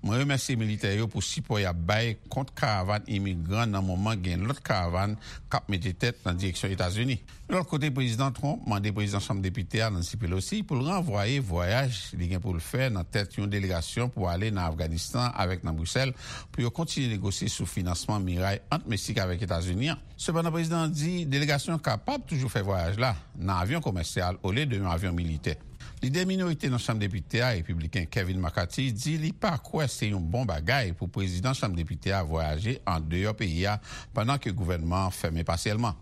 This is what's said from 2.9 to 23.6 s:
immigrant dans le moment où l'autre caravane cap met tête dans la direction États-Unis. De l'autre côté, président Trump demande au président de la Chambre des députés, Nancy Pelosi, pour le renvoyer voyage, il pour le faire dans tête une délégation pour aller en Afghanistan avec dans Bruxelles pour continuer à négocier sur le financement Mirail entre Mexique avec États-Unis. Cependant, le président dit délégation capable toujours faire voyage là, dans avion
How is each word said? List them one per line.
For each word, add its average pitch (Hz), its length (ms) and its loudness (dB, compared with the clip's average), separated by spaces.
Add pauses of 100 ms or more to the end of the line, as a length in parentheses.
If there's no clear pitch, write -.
immigrant 98 640 0
dans 98 120 0
le 95 60 2
moment 98 280 2
où 90 300 0
l'autre 139 160 -2
caravane 95 560 0 (320)
cap - 200 0
met 98 100 2
tête 98 460 0
dans 90 80 0
la 87 40 0
direction 92 300 0
États-Unis. 98 560 0 (260)
De - 60 2
l'autre 180 140 2
côté, 151 200 2
président 127 440 2
Trump 147 320 -2
demande 101 200 2
au 104 80 2
président 101 260 0
de 98 40 0
la - 60 -6
Chambre 101 140 0
des 95 80 2
députés, 107 420 0
Nancy 85 240 -2
Pelosi, 104 480 0
pour 156 100 -2
le 123 80 2
renvoyer 139 560 2
voyage, 104 800 2
il 87 220 0
pour 90 120 -2
le 85 60 0
faire 127 320 0
dans 98 140 0
tête - 340 -2
une 101 80 0
délégation 101 640 0
pour 98 200 0
aller 92 220 0
en 104 60 0
Afghanistan 82 800 0
avec 92 280 0
dans 82 80 0
Bruxelles 127 400 0 (380)
pour 120 220 0
continuer 147 340 0
à 117 40 2
négocier 101 360 0
sur - 160 -2
le 90 80 -2
financement 92 480 0
Mirail 92 420 2 (120)
entre - 160 -12
Mexique 107 300 -2
avec 90 220 0
États-Unis. 90 500 -2 (260)
Cependant, 165 320 0
le 160 60 -2
président 165 340 0
dit 170 380 -2
délégation 143 520 2
capable 185 460 0
toujours 131 260 0
faire 101 140 0
voyage 95 340 0
là, 123 160 2 (220)
dans 92 200 0
avion 110 240 2